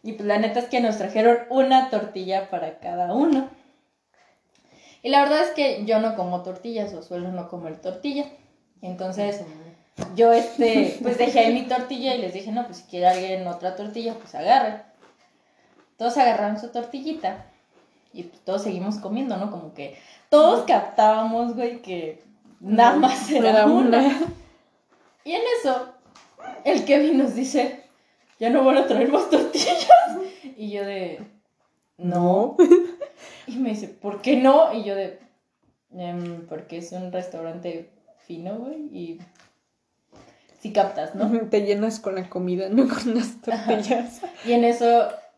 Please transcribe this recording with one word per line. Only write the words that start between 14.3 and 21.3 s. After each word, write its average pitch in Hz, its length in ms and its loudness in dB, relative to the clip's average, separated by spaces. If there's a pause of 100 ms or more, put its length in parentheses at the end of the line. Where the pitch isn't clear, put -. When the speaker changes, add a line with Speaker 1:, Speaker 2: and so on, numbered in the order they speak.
Speaker 1:
agarre". 214 460 2 (1160)
Todos 240 200 -2
agarraron 214 420 2
su 233 100 -12
tortillita 254 760 -8 (680)
y, 175 100 -16
pues, - 180 -20
todos 196 220 -6
seguimos 202 340 -6
comiendo, 220 400 -6
¿no? 208 140 -6
Como 170 220 -16
que 139 240 -16 (320)
todos 320 360 6
captábamos, 226 880 2